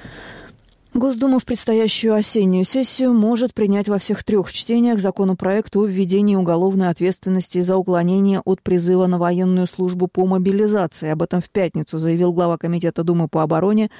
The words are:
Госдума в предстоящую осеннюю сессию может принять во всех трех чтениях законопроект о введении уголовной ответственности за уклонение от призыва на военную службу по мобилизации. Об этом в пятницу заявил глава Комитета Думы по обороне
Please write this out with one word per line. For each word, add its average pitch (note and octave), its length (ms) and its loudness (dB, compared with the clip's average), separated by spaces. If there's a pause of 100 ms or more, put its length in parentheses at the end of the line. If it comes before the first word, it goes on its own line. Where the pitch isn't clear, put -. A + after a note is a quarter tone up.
(960)
Госдума C4 460 0
в - 40 -4
предстоящую A3 720 0
осеннюю F#3+ 500 2
сессию C4 480 0
может A3+ 400 2
принять G3+ 360 0
во G3+ 100 0
всех - 240 -4
трех G#3 300 -2
чтениях A#3 480 0
законопроект F#3+ 760 -2
о G3+ 100 2
введении G3 520 2
уголовной F3+ 540 2
ответственности F3+ 720 -2
за F#3 160 0
уклонение F#3 680 2
от F#3+ 180 -2
призыва F3+ 440 2
на F3+ 120 2
военную F3+ 480 0
службу F3+ 400 -4
по F#3 200 0
мобилизации. F#3+ 840 0
Об D#3 140 -2
этом F3+ 180 -2
в - 100 -8
пятницу E3 480 -4
заявил E3+ 340 0
глава E3+ 240 0
Комитета E3+ 460 -4
Думы E3+ 240 0
по D#3 160 -2
обороне F#3+ 580 0